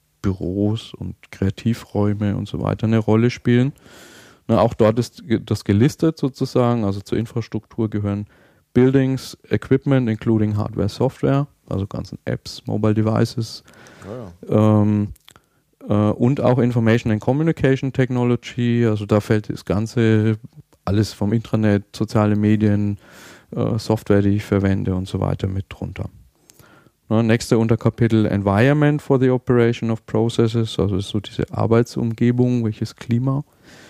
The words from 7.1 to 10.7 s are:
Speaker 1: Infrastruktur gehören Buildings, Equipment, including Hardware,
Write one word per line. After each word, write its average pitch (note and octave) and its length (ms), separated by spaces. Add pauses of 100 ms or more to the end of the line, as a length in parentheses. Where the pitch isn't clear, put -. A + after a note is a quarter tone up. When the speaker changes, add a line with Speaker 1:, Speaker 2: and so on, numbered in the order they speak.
Speaker 1:
Infrastruktur A2+ 720
gehören G#2 380 (480)
Buildings, C3 640 (100)
Equipment, C3 600
including A2 480
Hardware, G2+ 320